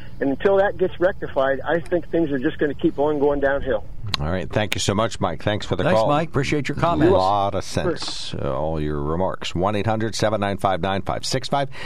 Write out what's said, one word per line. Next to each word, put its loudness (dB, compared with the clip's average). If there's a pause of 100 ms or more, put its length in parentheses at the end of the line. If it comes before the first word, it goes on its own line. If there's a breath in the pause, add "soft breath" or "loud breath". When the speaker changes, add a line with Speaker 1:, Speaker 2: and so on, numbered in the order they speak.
(200 loud breath)
Speaker 1:
And 2
until 2
that 2
gets 0
rectified, 0
I 0
think -2
things 0
are 0
just -2
gonna 0
keep 0
on 2
going 4
downhill. 0 (340)
Speaker 2:
All -2
right. -2
Thank 0
you -2
so 2
much, 0
Mike. -2
Thanks 0
for -2
the 0
Speaker 3:
Thanks, 4
Speaker 2:
call. 4
Speaker 3:
Mike. 0
Appreciate 0
your -4
Speaker 2:
A -4
Speaker 3:
comments. 4
Speaker 2:
lot 4
of 0
sense, -4
uh, -2
all -2
your -2
remarks. -2
One 0
eight -2
hundred 0
seven 0
nine 0
five 0
nine -2
five -4
six -2
five 0 (180 loud breath)